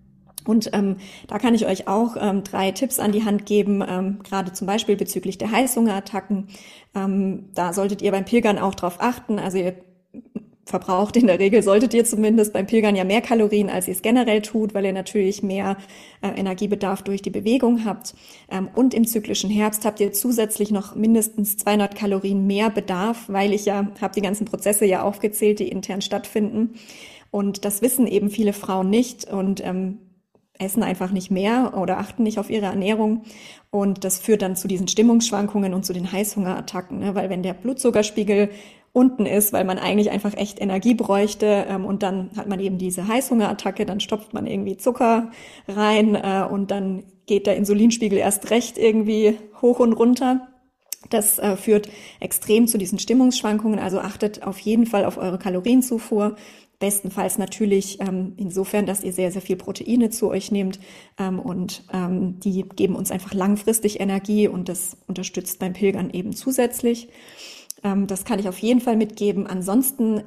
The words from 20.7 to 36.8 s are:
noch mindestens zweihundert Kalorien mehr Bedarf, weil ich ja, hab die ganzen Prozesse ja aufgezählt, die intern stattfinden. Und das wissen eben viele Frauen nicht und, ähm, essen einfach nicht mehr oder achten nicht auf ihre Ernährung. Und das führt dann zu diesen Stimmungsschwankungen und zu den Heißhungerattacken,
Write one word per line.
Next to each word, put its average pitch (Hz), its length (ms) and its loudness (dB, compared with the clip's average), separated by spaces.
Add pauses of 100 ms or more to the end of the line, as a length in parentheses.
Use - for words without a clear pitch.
noch 196 240 -4
mindestens 214 640 2
zweihundert 208 380 0
Kalorien 196 520 0
mehr 202 220 2
Bedarf, 208 580 -2
weil 196 260 0
ich 208 120 0
ja, 202 220 0 (120)
hab 190 140 -4
die 214 80 -2
ganzen 196 240 -2
Prozesse - 400 0
ja 185 160 4
aufgezählt, 208 580 0
die 202 80 -2
intern 190 340 -6
stattfinden. 214 760 -2 (560)
Und 196 340 -2
das 202 160 -4
wissen 254 260 2
eben 202 220 0
viele 208 240 0
Frauen 190 360 -2
nicht 240 400 0
und, 196 360 -2
ähm, 185 340 -6 (600)
essen 196 220 -2
einfach 185 300 -2
nicht 185 180 -2
mehr 208 480 0
oder 185 220 -2
achten 202 240 -4
nicht 214 160 0
auf 202 100 -4
ihre 214 160 -2
Ernährung. 214 560 0 (480)
Und 196 340 -2
das 190 160 -2
führt 208 220 2
dann 190 140 -2
zu 196 120 -6
diesen 190 200 -2
Stimmungsschwankungen 208 880 2
und 190 100 -2
zu 180 80 -4
den 180 180 -4
Heißhungerattacken, 190 840 -4